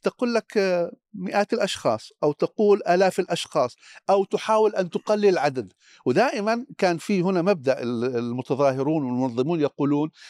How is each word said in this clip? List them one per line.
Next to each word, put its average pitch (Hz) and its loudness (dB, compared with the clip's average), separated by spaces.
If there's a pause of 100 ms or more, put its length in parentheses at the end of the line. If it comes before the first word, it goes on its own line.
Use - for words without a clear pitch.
تقول 240 -2
لك، 220 -4
آه، 180 0 (220)
مئات 202 -2
الأشخاص 143 -2 (120)
أو 147 2
تقول 208 2
آلاف 185 2
الأشخاص 160 -2 (340)
أو 196 4
تحاول 214 0
أن 185 -2
تقلل 214 0
العدد. 139 0 (320)
ودائما 226 0 (120)
كان 175 2
في 190 -2
هنا 180 0
مبدأ 135 0
ال-، 120 -2
المتظاهرون 135 -2
والمنظمون 131 -2
يقولون 147 -2 (200)